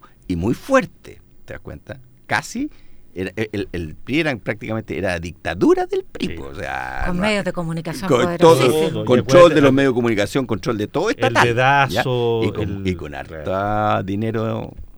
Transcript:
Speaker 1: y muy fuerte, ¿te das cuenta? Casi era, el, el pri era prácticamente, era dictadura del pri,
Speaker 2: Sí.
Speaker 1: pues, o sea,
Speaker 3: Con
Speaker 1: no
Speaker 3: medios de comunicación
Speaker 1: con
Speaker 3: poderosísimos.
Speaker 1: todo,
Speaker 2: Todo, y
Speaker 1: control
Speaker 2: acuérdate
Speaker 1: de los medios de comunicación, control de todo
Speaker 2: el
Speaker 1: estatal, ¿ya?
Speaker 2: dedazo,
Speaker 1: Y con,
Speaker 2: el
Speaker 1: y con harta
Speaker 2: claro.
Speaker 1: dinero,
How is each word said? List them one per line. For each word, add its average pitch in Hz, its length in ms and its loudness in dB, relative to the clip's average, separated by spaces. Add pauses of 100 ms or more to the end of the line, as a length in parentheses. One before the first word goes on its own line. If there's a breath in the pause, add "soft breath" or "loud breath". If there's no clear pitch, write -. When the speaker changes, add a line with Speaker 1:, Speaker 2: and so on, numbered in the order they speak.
(260 soft breath)
Speaker 1:
y 90 100 -4
muy 101 160 0
fuerte, - 680 -4 (240)
¿te - 80 -12
das 71 80 -14
cuenta? - 380 -16 (260)
Casi 254 440 -6 (440 soft breath)
era, 92 200 -6
el, 107 380 -6
el 82 240 -8
pri 135 240 -4
era 151 160 -2
prácticamente, 110 600 -6
era 90 220 -2
dictadura 90 680 0
del 381 180 -6
pri, - 240 -8
Speaker 2:
Sí. 87 80 -8
Speaker 1:
pues, 71 200 -12
o - 40 -10
sea, 65 460 -6
Speaker 3:
Con - 100 -2
Speaker 1:
no 180 60 -2
Speaker 3:
medios 208 220 -2
de 180 80 -4
comunicación 165 560 -6
Speaker 1:
con 123 140 4
Speaker 3:
poderosísimos. 165 480 6
Speaker 1:
todo, 156 200 2
Speaker 2:
Todo, 110 120 -6
y 107 40 -6
Speaker 1:
control 127 140 4
Speaker 2:
acuérdate 165 360 8
Speaker 1:
de 156 60 6
los 139 100 6
medios 135 200 4
de - 20 -6
comunicación, 117 520 0
control 117 320 -2
de 104 80 -2
todo 180 240 -2
Speaker 2:
el - 60 -4
Speaker 1:
estatal, - 260 2
¿ya? 131 60 4
Speaker 2:
dedazo, 123 960 2
Speaker 1:
Y 110 80 -2
con, 107 100 -6
Speaker 2:
el 101 240 -6
Speaker 1:
y 92 80 0
con 80 220 -10
harta 78 260 -12
Speaker 2:
claro. 107 600 0
Speaker 1:
dinero, 110 680 -4 (260)